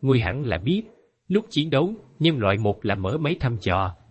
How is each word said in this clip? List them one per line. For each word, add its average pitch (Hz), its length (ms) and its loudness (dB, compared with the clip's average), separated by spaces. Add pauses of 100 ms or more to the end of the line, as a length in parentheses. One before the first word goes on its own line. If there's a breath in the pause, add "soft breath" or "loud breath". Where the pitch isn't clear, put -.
ngươi 135 180 4
hẳn 117 260 -2
là 98 120 -2
biết. 151 240 0 (460)
Lúc 208 220 0
chiến 151 200 -2
đấu, 156 240 2 (260)
nhân 160 180 2
loại 101 200 2
một 104 280 -2
là 101 100 0
mở 98 220 -2
máy 156 220 -2
thăm 120 220 -2
dò, 92 340 -2 (160)